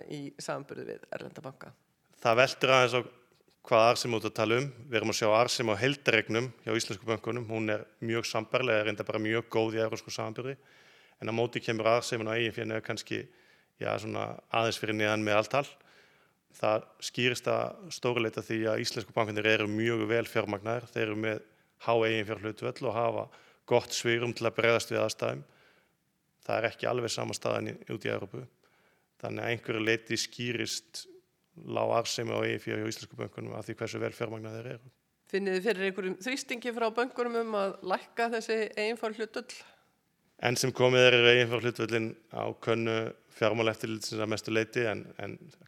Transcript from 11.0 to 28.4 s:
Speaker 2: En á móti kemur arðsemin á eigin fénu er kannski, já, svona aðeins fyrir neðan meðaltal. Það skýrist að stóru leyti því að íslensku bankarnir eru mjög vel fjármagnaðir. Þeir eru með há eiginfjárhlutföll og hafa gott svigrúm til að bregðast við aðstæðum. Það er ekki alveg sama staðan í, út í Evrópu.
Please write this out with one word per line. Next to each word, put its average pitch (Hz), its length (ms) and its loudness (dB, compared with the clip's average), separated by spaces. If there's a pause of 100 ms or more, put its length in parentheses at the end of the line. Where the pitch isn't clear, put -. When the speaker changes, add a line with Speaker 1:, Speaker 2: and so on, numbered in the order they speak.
Speaker 2:
En 107 80 -4
á 110 40 -2
móti 120 260 0
kemur 110 260 -2
arðsemin 113 460 2
á 113 60 -2
eigin 113 160 -2
fénu 110 220 -6
er 110 60 -4
kannski, 107 460 -6 (520)
já, - 200 -2
svona 107 400 -6 (140)
aðeins 113 260 0
fyrir 107 160 -2
neðan 107 300 0
meðaltal. 107 420 2 (920)
Það 110 300 0 (160)
skýrist 123 480 -2
að 120 420 -2
stóru 120 300 0
leyti 110 180 -4
því 113 180 -4 (120)
að 113 100 0
íslensku 117 320 -8
bankarnir 107 320 0
eru 107 220 4
mjög 110 420 0
vel 113 160 2
fjármagnaðir. 110 680 -4
Þeir 117 100 -2
eru 107 160 -2
með 110 220 -2 (440)
há 117 80 4
eiginfjárhlutföll 110 920 -2
og 110 80 -2
hafa 110 320 0 (400)
gott 120 260 4
svigrúm 117 400 0
til 117 140 -2
að 110 100 -2
bregðast 117 360 4
við 110 100 2
aðstæðum. 117 400 -2 (1040)
Það 107 100 0
er 110 120 0
ekki - 200 -6
alveg 120 240 -2
sama 113 220 -4
staðan 110 380 -4
í, - 20 -12 (160)
út 113 160 -6
í 110 60 -2
Evrópu. 104 280 -8 (800)